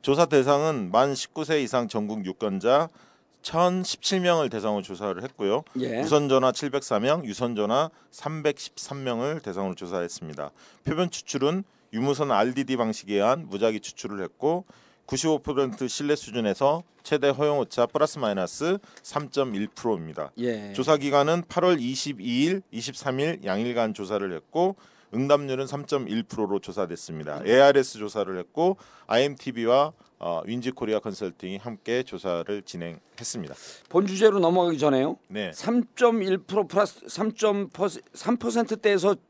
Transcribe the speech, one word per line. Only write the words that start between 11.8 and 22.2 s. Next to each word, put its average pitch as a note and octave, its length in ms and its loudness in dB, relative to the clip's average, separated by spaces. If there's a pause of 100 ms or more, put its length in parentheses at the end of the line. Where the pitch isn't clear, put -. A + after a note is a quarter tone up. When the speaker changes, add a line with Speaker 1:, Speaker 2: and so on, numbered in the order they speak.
Speaker 1:
유무선 C3+ 400 0
알디디 B2+ 440 2
방식에 A2 380 -2
의한 B2 340 2
무작위 G#2 320 0
추출을 - 440 -10
했고, E3+ 400 -2 (420)
구십오 D#3 320 0
퍼센트 C3 480 -2
신뢰 C#3+ 300 0
수준에서 A#2+ 680 0 (220)
최대 C#3+ 240 2
허용 C#3+ 320 2
오차 A#2+ 260 2
플러스 D3+ 320 0
마이너스 A#2+ 600 0 (260)
삼점일 B2+ 640 -2
프로입니다. D#2+ 720 -6
Speaker 2:
예. A2 340 -6
Speaker 1:
조사 C3+ 240 2
기간은 C#3+ 520 2
팔월 F3 320 2
이십이 B2+ 440 -4 (200)